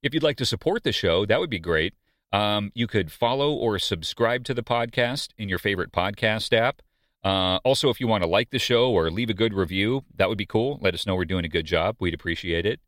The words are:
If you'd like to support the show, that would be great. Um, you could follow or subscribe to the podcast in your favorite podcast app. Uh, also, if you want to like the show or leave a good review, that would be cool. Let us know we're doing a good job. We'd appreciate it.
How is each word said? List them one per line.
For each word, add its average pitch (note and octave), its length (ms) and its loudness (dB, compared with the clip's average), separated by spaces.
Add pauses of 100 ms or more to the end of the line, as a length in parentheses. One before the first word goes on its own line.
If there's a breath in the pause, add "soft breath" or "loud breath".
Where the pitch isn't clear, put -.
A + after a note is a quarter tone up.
If C#3 100 -2
you'd D#3 100 0
like D3+ 140 2
to B2 100 -2
support F3+ 380 -2
the B2 80 0
show, F2+ 340 2
that A2+ 140 2
would F3 100 -4
be G2+ 80 -4
great. E2 360 0 (380)
Um, G#2 420 0
you A#2 120 -2
could F#2 240 -2
follow C3+ 420 0
or A2 260 -2
subscribe A2+ 680 -2
to C3 100 -4
the A#2+ 80 -4
podcast A#2+ 680 -2 (100)
in G#2 100 -6
your F#2 100 -2
favorite G2 320 -2
podcast G#2+ 640 0
app. A#2 300 2 (420)
Uh, F#2+ 400 2
also, C3+ 240 2
if B2+ 100 0
you B2+ 80 -2
want G#2+ 160 2
to E2+ 60 0
like G#2 220 2
the C3+ 80 -4
show B2 320 2
or E2 200 2
leave A2 200 -4
a G#2+ 40 -2
good G#2+ 200 0
review, F#2+ 500 0 (120)
that F#2+ 120 2
would G#2 100 -2
be G2 80 -4
cool. B2 360 0
Let F#2 120 2
us - 120 -6
know F#2+ 100 0
we're F#2 80 0
doing F2+ 200 -2
a E2 40 -4
good D#2+ 180 -2
job. F2 320 0
We'd F2 160 -2
appreciate E2+ 520 -2
it. B2+ 220 -2